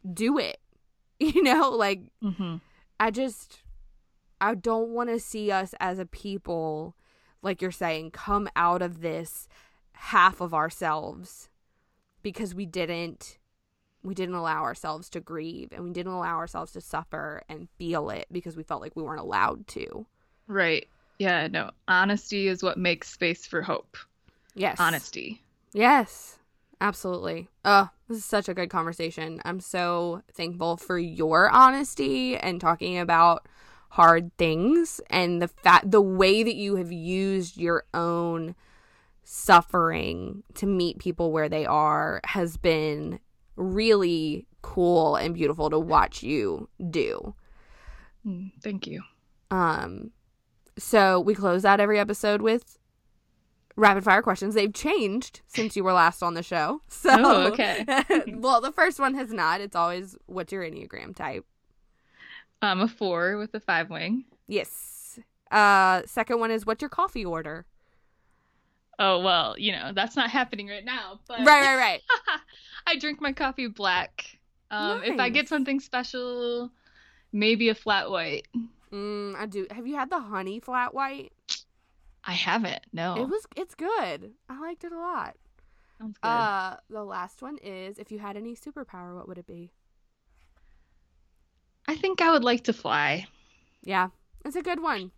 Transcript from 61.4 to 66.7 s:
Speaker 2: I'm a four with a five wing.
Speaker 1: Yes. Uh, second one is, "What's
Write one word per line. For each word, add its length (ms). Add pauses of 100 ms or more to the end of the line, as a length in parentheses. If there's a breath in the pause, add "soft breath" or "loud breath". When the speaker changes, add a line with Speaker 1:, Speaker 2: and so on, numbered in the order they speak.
Speaker 2:
I'm 200
a 60
four 500
with 180
a 60
five 280
wing. 360 (220)
Speaker 1:
Yes. 720 (300)
Uh, 560
second 340
one 120
is, 140
"What's 160